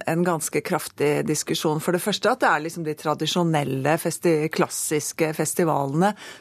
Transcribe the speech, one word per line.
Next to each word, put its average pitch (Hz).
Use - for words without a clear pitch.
en 170
ganske 156
kraftig 147
diskusjon. 151
For 175
det 175
første 208
at 262
det 254
er 151
liksom 165
de 151
tradisjonelle 151
festi-, 160
klassiske -
festivalene 156